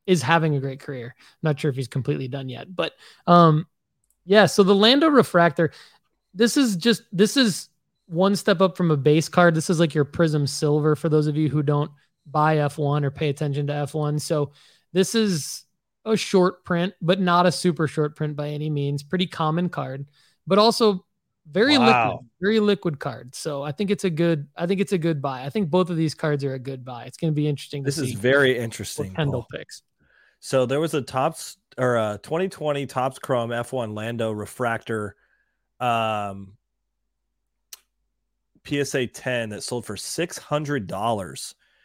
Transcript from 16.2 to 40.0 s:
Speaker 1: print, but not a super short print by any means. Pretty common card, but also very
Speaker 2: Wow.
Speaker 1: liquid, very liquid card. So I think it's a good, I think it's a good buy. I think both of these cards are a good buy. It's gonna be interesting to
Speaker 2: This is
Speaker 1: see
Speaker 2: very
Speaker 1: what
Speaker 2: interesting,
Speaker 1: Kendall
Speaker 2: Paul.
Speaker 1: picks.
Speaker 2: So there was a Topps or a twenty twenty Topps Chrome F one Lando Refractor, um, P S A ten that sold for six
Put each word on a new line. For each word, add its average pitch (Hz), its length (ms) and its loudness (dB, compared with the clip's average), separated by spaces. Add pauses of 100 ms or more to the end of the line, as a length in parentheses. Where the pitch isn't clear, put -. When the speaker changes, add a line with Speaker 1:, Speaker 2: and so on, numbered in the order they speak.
Speaker 1:
print, 180 380 -2
but 180 180 2
not 180 260 4
a 180 60 4
super 160 360 -2
short 151 260 -4
print 151 220 -6
by 147 140 -6
any 151 200 -4
means. 143 320 -2
Pretty 180 240 -2
common 165 420 -2
card, 139 380 -8 (400)
but 190 120 2
also 214 460 4 (460)
very 240 280 2
Speaker 2:
Wow. 226 320 4
Speaker 1:
liquid, - 160 -10 (140)
very 214 200 2
liquid 196 400 0
card. 127 340 -10
So 143 280 -8
I 147 100 -6
think 196 180 -4
it's 196 140 -2
a 190 60 0
good, 160 460 0
I 175 100 -4
think 185 140 -2
it's 196 120 -2
a 190 60 0
good 160 220 -2
buy. 131 240 -6
I 139 60 -8
think 202 180 -2
both 180 220 0
of 170 60 -4
these 160 180 0
cards 147 300 -2
are 131 100 -4
a 135 60 -10
good 131 240 -12
buy. 123 220 -14
It's - 120 -18
gonna 160 140 -2
be 147 160 -2
interesting 143 340 -6
to 135 40 -10
Speaker 2:
This 139 120 -2
is 127 120 -2
Speaker 1:
see 110 40 -6
Speaker 2:
very 131 400 4
Speaker 1:
what 120 80 -4
Speaker 2:
interesting, 107 520 -8
Speaker 1:
Kendall 135 360 -4
Speaker 2:
Paul. - 80 -10
Speaker 1:
picks. - 240 -20 (560)
Speaker 2:
So 131 280 0
there 139 140 0
was 165 140 -2
a 143 80 0
Topps - 540 -4 (220)
or 123 180 2
a 107 260 -2
twenty 180 260 -4
twenty 143 380 -4
Topps 131 320 -4
Chrome 120 340 -2
F 120 200 -6
one 113 220 -6
Lando 113 380 -4
Refractor, 110 840 -6 (640)
um, 104 760 -4 (2000)
P 143 180 -4
S 139 140 -4
A 131 120 -2
ten 117 440 -6
that 104 120 -10
sold 120 240 -8
for 104 100 -8
six - 400 -8